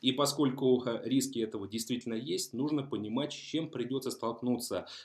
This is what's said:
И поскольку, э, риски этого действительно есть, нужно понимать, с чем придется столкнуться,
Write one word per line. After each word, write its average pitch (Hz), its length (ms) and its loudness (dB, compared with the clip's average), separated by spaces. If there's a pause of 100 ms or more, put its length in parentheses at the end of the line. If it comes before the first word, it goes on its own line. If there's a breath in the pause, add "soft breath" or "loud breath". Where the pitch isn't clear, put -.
И 127 120 4
поскольку, 131 760 4
э, 117 180 0
риски 127 360 2
этого 107 260 -2
действительно 113 480 -4
есть, 156 400 -4
нужно 143 300 0
понимать, 123 480 -2
с - 40 -10
чем 156 320 -4
придется 127 440 -2
столкнуться, 117 760 -2 (180 loud breath)